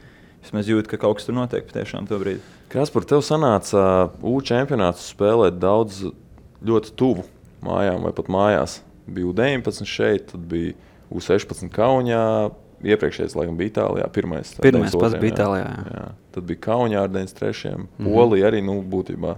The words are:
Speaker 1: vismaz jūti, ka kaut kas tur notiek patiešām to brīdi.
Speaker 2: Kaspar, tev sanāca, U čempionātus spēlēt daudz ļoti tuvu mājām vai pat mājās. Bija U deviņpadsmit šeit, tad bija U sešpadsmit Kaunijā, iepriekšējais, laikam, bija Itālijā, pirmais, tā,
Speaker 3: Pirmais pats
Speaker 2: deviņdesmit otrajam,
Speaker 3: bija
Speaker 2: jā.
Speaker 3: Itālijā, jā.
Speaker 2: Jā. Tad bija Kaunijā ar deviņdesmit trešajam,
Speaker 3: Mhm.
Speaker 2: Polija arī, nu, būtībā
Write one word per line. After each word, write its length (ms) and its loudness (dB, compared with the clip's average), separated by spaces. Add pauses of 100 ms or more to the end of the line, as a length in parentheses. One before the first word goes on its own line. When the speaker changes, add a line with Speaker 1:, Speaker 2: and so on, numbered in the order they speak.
(360)
Speaker 1:
vismaz 340 -4
jūti, 180 2
ka 100 -6
kaut 200 2
kas 100 -14
tur 80 -4
notiek 300 -4
patiešām 420 -8
to 100 -4
brīdi. 220 -4 (280)
Speaker 2:
Kaspar, 360 -2
tev 160 2
sanāca, 600 2 (360)
U 220 -2
čempionātus 720 0
spēlēt 480 2
daudz 400 2 (580)
ļoti 380 0
tuvu 300 0 (340)
mājām 420 0
vai 100 -2
pat 200 -6
mājās. 460 2 (240)
Bija 260 -4
U 80 -4
deviņpadsmit 540 -2
šeit, 400 0
tad 180 -12
bija 240 -4 (380)
U 100 -6
sešpadsmit 540 -2
Kaunijā, 500 2 (560)
iepriekšējais, 560 0
laikam, 220 -2
bija 120 -2
Itālijā, 400 -2
pirmais, 460 -4
tā, 80 -2
Speaker 3:
Pirmais 260 6
pats 60 0
Speaker 2:
deviņdesmit 80 4
otrajam, 160 2
Speaker 3:
bija 100 2
Speaker 2:
jā. 60 -4
Speaker 3:
Itālijā, 320 0
jā. 300 -10
Speaker 2:
Jā. 80 -12 (240)
Tad 180 -10
bija 160 -6
Kaunijā 400 2
ar 80 -2
deviņdesmit 260 -6
trešajam, 480 -6
Speaker 3:
Mhm. 220 -6
Speaker 2:
Polija 400 6
arī, 160 2
nu, 160 -2
būtībā 580 -4